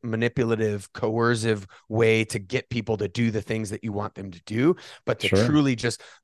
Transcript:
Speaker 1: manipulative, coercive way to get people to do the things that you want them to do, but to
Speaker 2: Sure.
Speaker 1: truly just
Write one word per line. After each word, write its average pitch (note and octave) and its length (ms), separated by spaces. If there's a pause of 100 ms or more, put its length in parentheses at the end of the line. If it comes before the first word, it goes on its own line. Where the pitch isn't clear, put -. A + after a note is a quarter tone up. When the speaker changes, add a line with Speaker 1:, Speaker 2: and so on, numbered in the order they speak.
Speaker 1:
manipulative, A2+ 880
coercive A2+ 760 (220)
way A2 380
to - 140
get A2 300
people A2+ 280
to G2+ 100
do A2+ 240
the G#2+ 100
things A2 280
that G#2 140
you A2 100
want G#2 220
them G2 160
to - 120
do, C3 320 (300)
but - 160
to - 80
Speaker 2:
Sure. G2+ 160
Speaker 1:
truly C#3 320
just A2+ 240 (220)